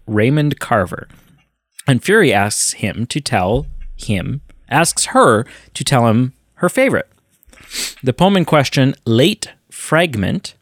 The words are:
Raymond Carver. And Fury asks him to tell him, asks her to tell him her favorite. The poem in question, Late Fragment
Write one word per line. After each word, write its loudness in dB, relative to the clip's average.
Raymond 0
Carver. -2
And 2
Fury 4
asks 0
him -6
to -6
tell -2
him, -6
asks 0
her 4
to -8
tell 2
him 2
her 0
favorite. 0
The 0
poem 4
in 2
question, 2
Late 0
Fragment -2